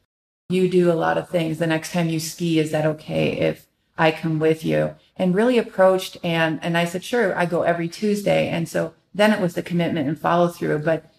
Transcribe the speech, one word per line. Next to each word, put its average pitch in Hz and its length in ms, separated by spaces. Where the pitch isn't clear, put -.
"You 185 180
do 175 240
a - 20
lot 160 220
of 156 120
things. 160 300
The 165 80
next 160 260
time 170 160
you 160 120
ski, 165 380
is 156 140
that 151 120
okay 156 440
if 160 280
I 160 140
come 160 280
with 160 260
you?" 151 300
And 185 180
really 233 240
approached 190 680
and, 160 380
and 170 140
I 170 80
said, 180 200
"Sure, 233 340
I 175 80
go 165 160
every 170 260
Tuesday." 180 600
And 170 200
so 165 240
then 208 180
it 196 80
was 175 140
the 170 80
commitment 170 460
and 156 100
follow 170 300
through, 156 320
but 156 260